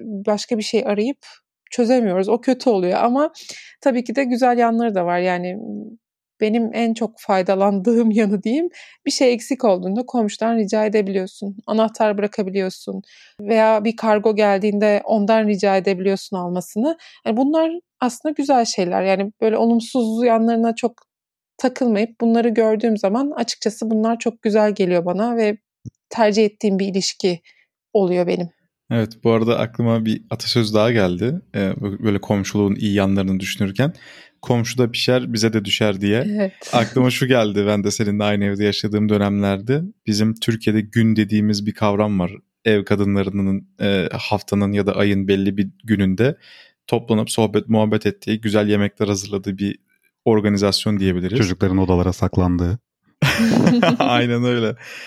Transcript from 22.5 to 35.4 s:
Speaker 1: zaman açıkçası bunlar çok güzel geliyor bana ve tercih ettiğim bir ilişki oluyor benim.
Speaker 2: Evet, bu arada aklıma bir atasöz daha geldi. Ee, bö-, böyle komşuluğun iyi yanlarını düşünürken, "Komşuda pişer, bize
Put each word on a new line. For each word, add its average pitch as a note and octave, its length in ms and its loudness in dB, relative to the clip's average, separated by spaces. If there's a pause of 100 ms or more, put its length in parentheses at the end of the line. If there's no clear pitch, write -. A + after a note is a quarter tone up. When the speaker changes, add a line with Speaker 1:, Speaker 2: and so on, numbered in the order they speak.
Speaker 1:
zaman A#3+ 400 -2
açıkçası - 540 -6
bunlar A3+ 280 0
çok - 240 -6
güzel G#3+ 320 2
geliyor F3+ 300 0
bana G#3 320 -2
ve G#3+ 220 0 (500)
tercih G#3+ 360 2
ettiğim G#3 340 0
bir G3 80 -2
ilişki F#3 540 -4 (520)
oluyor F3+ 340 2
benim. F3 240 -4 (400)
Speaker 2:
Evet, A2+ 340 -2
bu A2+ 60 4
arada A2+ 280 2
aklıma A#2 460 -2
bir A2 260 -4
atasöz A2 440 -2
daha A2 180 4
geldi. A2 480 0 (140)
Ee, - 40 -4
bö-, G2 440 -4
böyle G2+ 180 0
komşuluğun G2+ 540 0
iyi G2+ 200 -2
yanlarını G2 460 0
düşünürken, G#2 520 -2 (500)
"Komşuda A#2+ 480 0
pişer, B2 420 -2
bize A2 200 0